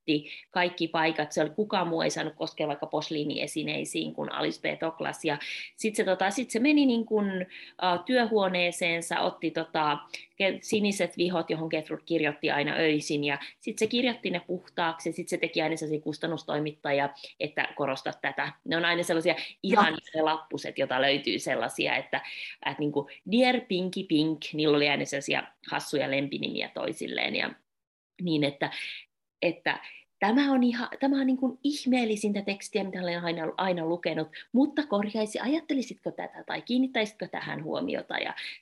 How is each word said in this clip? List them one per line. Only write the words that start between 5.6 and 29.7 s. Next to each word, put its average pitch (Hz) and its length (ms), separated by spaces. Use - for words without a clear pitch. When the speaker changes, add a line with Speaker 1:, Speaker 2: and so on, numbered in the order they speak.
Speaker 1:
sit 214 180
se, 214 100
tota, 190 260
sit 240 200
se 226 80
meni 285 280
niin 233 180
kuin, 196 420
ä, 180 240
työhuoneeseensa, 180 1120
otti, 175 300
tota, 156 480
ke-, 190 260
siniset 202 540
vihot, 170 340
johon 160 200
Gertrude 156 360
kirjoitti 151 440
aina 143 240
öisin, 151 500
ja 143 140
sit 220 180
se 220 80
kirjoitti 240 440
ne 175 160
puhtaaksi, 175 600
ja 165 40
sit 160 160
se 180 80
teki 165 260
aina 156 140
sellaisia 151 280
kustannustoimittajia, 151 1040
että 143 360
korostat 135 440
tätä. 143 320
Ne 160 120
on 170 80
aina 170 180
sellaisia 165 300
Speaker 2:
Joo. 160 100
Speaker 1:
ihania 185 360
ne 156 80
lappuset, 156 560
joita 131 220
löytyy 139 380
sellaisia, 131 580
että, 135 240
että 139 120
niinku, 143 300
"Dear 247 280
Pinky 185 480
Pink", 156 320
niillä 151 240
oli 147 120
aina 143 160
sellaisia 139 380
hassuja 143 400
lempinimiä 139 640
toisilleen, 64 640
ja - 140
niin, 156 220
että, 143 260
että - 360